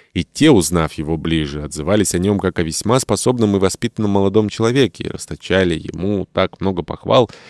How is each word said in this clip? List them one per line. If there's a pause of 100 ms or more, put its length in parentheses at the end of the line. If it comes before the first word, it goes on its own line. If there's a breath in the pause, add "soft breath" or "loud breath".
(140)
и
те,
узнав
его
ближе,
отзывались
о
нём
как
о
весьма
способном
и
воспитанном
молодом
человеке
и
расточали
ему
так
много
похвал, (200 loud breath)